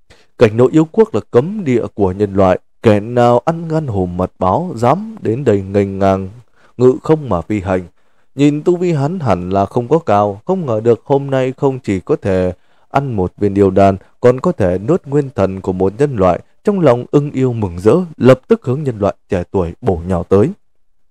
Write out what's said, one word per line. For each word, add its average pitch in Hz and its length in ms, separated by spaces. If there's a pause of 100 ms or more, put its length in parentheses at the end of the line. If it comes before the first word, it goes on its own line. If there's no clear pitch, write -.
(380)
Cảnh 110 200
nội 127 140
yêu 156 200
quốc 220 240
là 101 60 (100)
cấm 180 320
địa 127 200 (100)
của 95 180
nhân 98 220
loại, 95 260 (240)
kẻ 104 160
nào 120 460
ăn 165 220
gan 156 200
hùm 92 300
mật 92 220
báo, 123 360
dám 170 460
đến 120 220
đây 104 180
nghênh 98 380
ngang, 95 300 (480)
ngự 127 160 (100)
không 151 260
mà 87 120
phi 107 200
hành. 92 220 (520)
Nhìn 147 280
tu 180 140
vi 175 160
hắn 151 260
hẳn 90 300
là 98 160
không 120 220
có 156 120
cao, 104 460
không 185 200
ngờ 110 180
được 117 220
hôm 139 240
nay 131 280
không 135 220
chỉ 98 200
có 160 160
thể 92 380 (380)
ăn 139 240
một 90 220
viên 101 160
yêu 98 160
đan, 98 280 (220)
còn 123 200
có 180 120
thể 90 260
nuốt 123 280
nguyên 139 300
thần 95 260
của 95 120
một 95 240
nhân 143 180
loại. 92 240 (240)
Trong 202 160
lòng 123 320
ưng 143 200
yêu 131 220
mừng 95 260
rỡ, 107 160 (220)
lập 127 300
tức - 180
hướng 131 180
nhân 120 160
loại 98 160 (140)
trẻ 90 220
tuổi 87 300
bổ 92 260
nhào 87 160
tới. 104 260 (600)